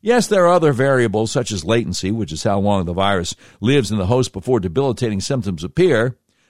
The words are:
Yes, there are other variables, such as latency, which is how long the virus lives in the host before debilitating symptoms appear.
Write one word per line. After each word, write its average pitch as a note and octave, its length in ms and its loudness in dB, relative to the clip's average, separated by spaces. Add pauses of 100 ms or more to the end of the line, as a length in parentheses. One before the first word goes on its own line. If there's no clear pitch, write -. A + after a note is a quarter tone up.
Yes, A3+ 240 2
there F#3+ 200 4
are F3 60 6
other D#3+ 200 4
variables, A#2 580 2
such B2 220 -4
as F#2 120 -6
latency, F#2+ 460 -2
which A2+ 220 -4
is - 100 -10
how G2+ 160 0
long G2+ 260 0
the E2+ 80 -6
virus F#2+ 420 -2 (260)
lives A2 320 2
in G#2+ 60 -2
the F#2 80 -2
host B2 260 0
before A#2 260 -2
debilitating G#2+ 640 -2
symptoms G2+ 420 -4
appear. A#2+ 560 0 (320)